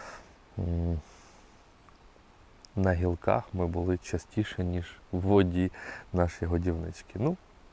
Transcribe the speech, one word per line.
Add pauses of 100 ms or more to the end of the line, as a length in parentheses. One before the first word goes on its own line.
(580)
м, (1800)
на
гілках
ми
були
частіше,
ніж (160)
в
воді (420)
наші
годівнички.
Ну, (360)